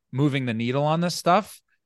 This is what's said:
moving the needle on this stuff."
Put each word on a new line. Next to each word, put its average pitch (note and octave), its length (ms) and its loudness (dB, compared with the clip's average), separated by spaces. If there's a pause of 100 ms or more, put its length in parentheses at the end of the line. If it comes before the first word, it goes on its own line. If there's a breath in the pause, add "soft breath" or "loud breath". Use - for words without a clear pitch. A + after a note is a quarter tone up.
(120)
moving C3+ 340 0
the A#2+ 80 -2
needle A#2+ 300 -2
on D#3 160 0
this F3 160 -2
stuff." G3 460 0 (240)